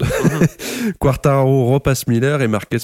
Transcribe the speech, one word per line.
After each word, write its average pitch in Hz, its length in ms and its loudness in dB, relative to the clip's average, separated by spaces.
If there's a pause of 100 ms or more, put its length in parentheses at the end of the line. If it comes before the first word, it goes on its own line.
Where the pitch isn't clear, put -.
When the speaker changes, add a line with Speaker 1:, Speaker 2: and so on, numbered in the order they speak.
Speaker 1:
Mhm. 190 920 -2
Speaker 2:
<laughs> - 60 -14
Quartararo 135 720 2
repasse 135 340 0
Miller 131 340 0
et 120 80 0
Marquez 107 360 -4